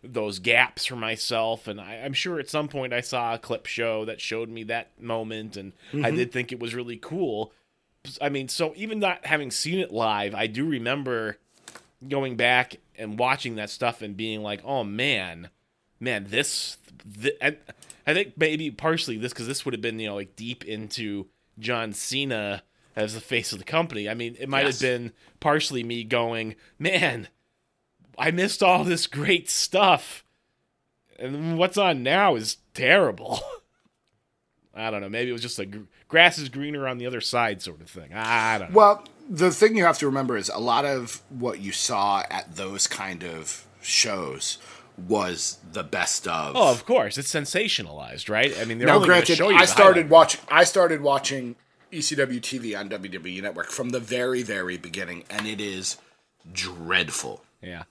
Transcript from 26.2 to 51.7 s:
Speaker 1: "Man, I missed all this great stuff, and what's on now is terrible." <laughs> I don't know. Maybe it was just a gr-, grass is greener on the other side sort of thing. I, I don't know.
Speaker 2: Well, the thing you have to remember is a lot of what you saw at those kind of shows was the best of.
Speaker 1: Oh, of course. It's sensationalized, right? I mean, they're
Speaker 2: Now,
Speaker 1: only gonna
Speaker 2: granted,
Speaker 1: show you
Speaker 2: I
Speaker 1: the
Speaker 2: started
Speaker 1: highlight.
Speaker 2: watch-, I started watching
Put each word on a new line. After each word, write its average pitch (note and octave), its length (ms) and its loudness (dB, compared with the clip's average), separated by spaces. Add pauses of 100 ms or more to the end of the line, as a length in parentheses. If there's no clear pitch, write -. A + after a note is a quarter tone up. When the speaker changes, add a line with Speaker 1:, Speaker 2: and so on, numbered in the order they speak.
Speaker 1:
"Man, D#3 500 0 (880)
I D3+ 120 0
missed F3+ 320 0
all F3+ 220 6
this E3+ 240 0
great E3+ 420 0
stuff, - 760 2 (920)
and D3 400 -4
what's F#3 200 2
on E3+ 240 4
now E3+ 320 4
is A2 240 -4 (160)
terrible." B2+ 720 4
<laughs> - 1300 -20
I A2+ 140 -4
don't G#2 100 -4
know. G2 80 -10
Maybe A#2+ 220 -2
it - 20 -2
was A#2 100 -6
just A#2+ 180 -8
a G2 60 -4
gr-, G2+ 120 -14 (300)
grass E3+ 300 6
is C#3+ 100 -8
greener C#3 400 -6
on B2 100 -6
the A#2+ 80 -6
other B2 140 -4
side A2 420 -2
sort D#2+ 180 -14
of E2 80 -20
thing. D#2 240 -18
I, A2 440 2
I - 20 0
don't G2 140 -6
know. F#3 40 6
Speaker 2:
Well, G#3 280 8 (260)
the F3 220 4
thing A3 240 6
you F#3+ 80 4
have E3 140 6
to D3 80 0
remember C3+ 300 0
is G2 120 -4
a G2+ 100 -4
lot A#2+ 260 2
of C3 440 -4
what A#2+ 320 -6
you G2 100 -8
saw G2 580 0
at E2+ 280 -8
those G2 320 -4
kind F#2+ 340 -8
of E2 440 -12 (140)
shows E2+ 800 -2 (380)
was F2+ 600 -2 (140)
the F#2 120 -8
best F2 420 -2
of. D#2+ 300 -2
Speaker 1:
Oh, F#3+ 160 6
of A#2+ 140 -2
course. C3+ 320 2
It's C3+ 140 -6
sensationalized, E2 960 -4
right? A#2 320 4
I A2+ 40 -2
mean, A2+ 140 -4
they're B2 100 4
Speaker 2:
Now, C#3+ 80 10
Speaker 1:
only D#3 120 8
gonna F3+ 120 10
Speaker 2:
granted, E3+ 160 4
Speaker 1:
show E3+ 120 4
you G3 80 8
Speaker 2:
I F3 60 12
Speaker 1:
the F#3 60 10
Speaker 2:
started F#3+ 260 10 (120)
Speaker 1:
highlight. D3 40 2
Speaker 2:
watch-, D#3+ 280 10 (120)
I D#3+ 140 10
started E3 380 4
watching C3+ 520 0 (380)